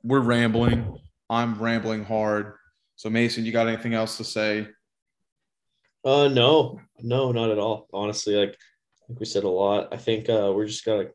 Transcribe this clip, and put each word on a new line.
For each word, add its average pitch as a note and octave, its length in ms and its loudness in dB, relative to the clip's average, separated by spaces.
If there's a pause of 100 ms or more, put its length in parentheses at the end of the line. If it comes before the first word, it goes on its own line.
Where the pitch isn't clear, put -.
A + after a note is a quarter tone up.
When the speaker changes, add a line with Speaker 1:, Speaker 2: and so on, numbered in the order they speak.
Speaker 1:
We're C3 160 2
rambling. A#2 800 2 (300)
I'm A#2 300 -2
rambling A2 460 -2
hard. G#2+ 480 -2 (440)
So, A2 120 -8
Mason, A#2 360 0
you A2+ 60 -4
got A2+ 160 2
anything A2+ 280 -4
else A2+ 220 -4
to A2 60 -10
say? G#2+ 440 -4 (1400)
Speaker 2:
Uh, C#3 220 6
no, C3 520 4 (200)
no, B2 320 0
not A2+ 180 0
at G#2+ 80 0
all. G#2+ 360 -4
Honestly, G#2 420 -2
like, G2+ 140 2
I - 580 -20
think A#2+ 140 -14
we - 40 -6
said G2+ 200 -2
a F#2+ 40 -2
lot. G2 440 0
I A#2+ 40 -6
think, A2 320 -2
uh, G#2 240 2
we're G#2+ 140 0
just G#2+ 160 -10
gotta G#2 320 -2